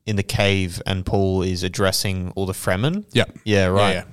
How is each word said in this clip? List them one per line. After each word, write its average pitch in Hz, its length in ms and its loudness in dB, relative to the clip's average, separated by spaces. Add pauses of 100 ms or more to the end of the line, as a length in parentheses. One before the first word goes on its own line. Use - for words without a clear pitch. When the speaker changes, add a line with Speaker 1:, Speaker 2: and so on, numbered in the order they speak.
Speaker 1:
in 107 120 -2
the 98 60 0
cave 98 600 0
and 95 180 -2
Paul 95 380 0
is 92 220 -2
addressing 92 720 -2
all 98 100 -2
the 92 80 -4
Fremen? 135 580 -2
Speaker 2:
Yeah. 117 120 2 (200)
Speaker 1:
Yeah, 98 240 4
right. 98 280 2
Speaker 2:
Yeah, 87 180 -6